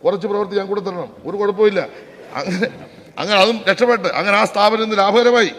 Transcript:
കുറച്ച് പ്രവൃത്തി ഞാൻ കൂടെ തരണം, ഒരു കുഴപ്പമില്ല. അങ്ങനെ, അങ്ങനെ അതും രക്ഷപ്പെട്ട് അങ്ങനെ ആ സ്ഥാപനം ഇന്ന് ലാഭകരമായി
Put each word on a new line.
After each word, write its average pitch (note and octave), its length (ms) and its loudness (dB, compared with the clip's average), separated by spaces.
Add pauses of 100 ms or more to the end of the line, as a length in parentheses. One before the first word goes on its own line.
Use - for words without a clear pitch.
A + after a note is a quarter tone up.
കുറച്ച് F#3 280 -2
പ്രവൃത്തി G3+ 280 -4
ഞാൻ G3 120 -6
കൂടെ G3+ 160 -4
തരണം, F3 220 -8 (180)
ഒരു F3 140 -8
കുഴപ്പമില്ല. G3+ 400 2 (580)
അങ്ങനെ, F3+ 280 -2 (520)
അങ്ങനെ G3+ 240 0
അതും A3+ 140 2 (120)
രക്ഷപ്പെട്ട് A3+ 380 2 (120)
അങ്ങനെ G3+ 220 0
ആ - 100 4
സ്ഥാപനം G#3+ 360 2
ഇന്ന് G#3+ 140 -2
ലാഭകരമായി A3+ 580 4